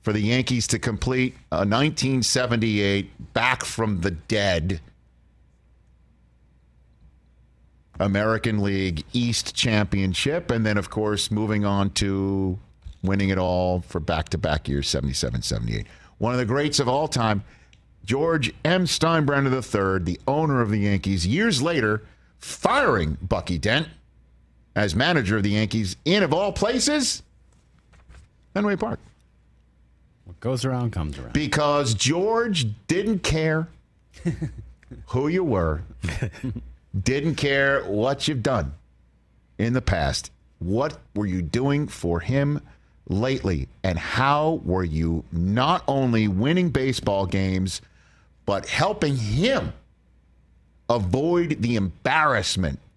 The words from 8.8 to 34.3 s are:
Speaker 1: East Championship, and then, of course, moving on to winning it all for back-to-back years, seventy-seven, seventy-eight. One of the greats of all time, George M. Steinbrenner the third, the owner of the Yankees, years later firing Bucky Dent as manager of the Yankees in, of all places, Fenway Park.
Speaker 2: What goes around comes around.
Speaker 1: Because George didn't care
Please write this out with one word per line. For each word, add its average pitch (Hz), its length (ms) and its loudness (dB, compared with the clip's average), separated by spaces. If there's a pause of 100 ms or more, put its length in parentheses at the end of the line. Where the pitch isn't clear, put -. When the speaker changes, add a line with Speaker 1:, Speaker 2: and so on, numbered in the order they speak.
Speaker 1:
East 120 420 -2
Championship, 107 960 0
and 117 140 2
then, 104 140 2
of 98 120 -4
course, 107 400 -2
moving 107 340 0
on 98 260 2
to 98 680 0 (440)
winning 98 260 2
it 95 100 2
all 90 440 0
for - 180 -6
back-to-back 78 680 -2
years, 69 200 -2
seventy-seven, 65 540 -2
seventy-eight. 55 440 -4 (320)
One 117 140 -2
of 127 60 0
the 123 80 0
greats 143 340 0
of 123 80 2
all 143 200 0
time, 110 360 0 (600)
George 139 480 0 (120)
M. 180 220 4
Steinbrenner 147 640 2
the 127 120 0
third, 95 440 2
the 90 200 -2
owner 143 360 2
of 104 80 0
the 104 80 2
Yankees, 98 480 2
years 175 360 2
later 117 400 0 (360)
firing 135 840 0
Bucky 90 380 -2
Dent 127 300 0 (840)
as 101 200 0
manager 123 420 2
of 104 60 0
the 101 80 0
Yankees 107 460 -2 (100)
in, 196 160 4
of 147 100 2
all 190 200 0
places, 262 680 0 (1300)
Fenway 202 220 0
Park. 226 220 -6 (1300)
Speaker 2:
What 87 160 -20
goes 123 240 -2
around 123 280 -2
comes 76 260 -4
around. 64 160 -14
Speaker 1:
Because 147 580 2
George 180 720 2 (200)
didn't 196 340 0
care 160 480 0 (680)